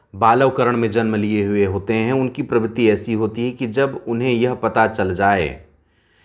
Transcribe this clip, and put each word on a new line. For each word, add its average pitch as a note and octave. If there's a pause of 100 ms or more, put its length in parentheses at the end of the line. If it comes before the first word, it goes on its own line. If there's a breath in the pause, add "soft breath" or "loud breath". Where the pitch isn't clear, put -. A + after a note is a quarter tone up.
(160)
बालव A#2
कर्ण B2
में A#2
जन्म A2
लिए G#2
हुए G2+
होते F#2+
हैं, A2
उनकी C3
प्रवृत्ति A2+
ऐसी G#2
होती A2
है B2+
कि B2+
जब C3
उन्हें A#2
यह A#2+
पता A2
चल F#2+
जाए G2 (760)